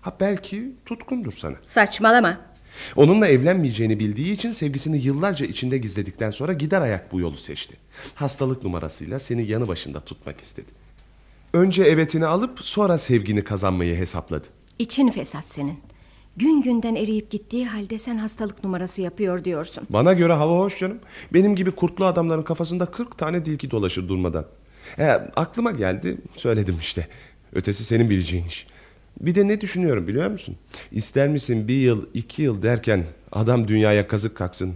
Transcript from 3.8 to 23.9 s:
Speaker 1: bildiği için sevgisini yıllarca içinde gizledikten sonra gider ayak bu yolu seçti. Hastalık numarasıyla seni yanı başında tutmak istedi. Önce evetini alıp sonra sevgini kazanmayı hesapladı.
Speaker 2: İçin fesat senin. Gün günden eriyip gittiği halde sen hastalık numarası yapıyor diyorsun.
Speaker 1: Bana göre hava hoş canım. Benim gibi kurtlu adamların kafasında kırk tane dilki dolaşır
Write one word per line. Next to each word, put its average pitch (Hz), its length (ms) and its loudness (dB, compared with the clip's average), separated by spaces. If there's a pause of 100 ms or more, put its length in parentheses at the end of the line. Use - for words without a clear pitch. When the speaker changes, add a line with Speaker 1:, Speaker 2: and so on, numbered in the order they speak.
Speaker 1:
bildiği 107 340 -2
için 226 180 -6
sevgisini 151 460 -4
yıllarca 143 480 0
içinde 127 320 -2
gizledikten 104 540 -4
sonra 151 220 -4
gider 160 280 0
ayak 113 300 -2
bu 92 80 -2
yolu 80 180 -2
seçti. - 400 -14 (380)
Hastalık 131 480 -4
numarasıyla 87 560 -8
seni 120 280 -4
yanı 110 200 -2
başında 76 320 -8
tutmak - 420 -16
istedi. - 260 -18 (840)
Önce 180 300 4
evetini 160 420 4
alıp 202 400 0
sonra 196 320 2
sevgini 104 460 2
kazanmayı 92 520 0
hesapladı. 85 520 -6 (320)
Speaker 2:
İçin 240 300 2
fesat 160 400 -8
senin. 143 300 -8 (580)
Gün 285 240 4
günden 233 340 0
eriyip 214 360 -2
gittiği 226 360 -4
halde 214 320 -8
sen 233 180 -6
hastalık 214 460 -6
numarası 185 380 -6
yapıyor 180 440 -2
diyorsun. 165 440 -6
Speaker 1:
Bana 135 240 4
göre 170 200 4
hava 160 260 4
hoş 196 200 0
canım. 202 200 -4 (340)
Benim 196 220 6
gibi 185 160 0
kurtlu 180 340 0
adamların 165 380 2
kafasında 170 420 -2
kırk 240 320 -10
tane 160 280 -4
dilki 143 260 -4
dolaşır 92 360 -2